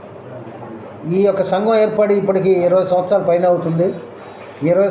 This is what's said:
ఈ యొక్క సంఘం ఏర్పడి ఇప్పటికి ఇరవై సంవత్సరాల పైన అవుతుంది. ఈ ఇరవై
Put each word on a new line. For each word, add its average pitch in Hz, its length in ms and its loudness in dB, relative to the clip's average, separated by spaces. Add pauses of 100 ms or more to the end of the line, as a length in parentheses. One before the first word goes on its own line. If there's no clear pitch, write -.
(1160)
ఈ 196 100 2
యొక్క 190 160 2 (100)
సంఘం 214 300 2
ఏర్పడి 208 400 2
ఇప్పటికి 190 300 2 (140)
ఇరవై 185 260 4
సంవత్సరాల 180 380 2
పైన 175 220 2
అవుతుంది. 165 340 0 (760)
ఈ 151 100 2
ఇరవై 190 180 2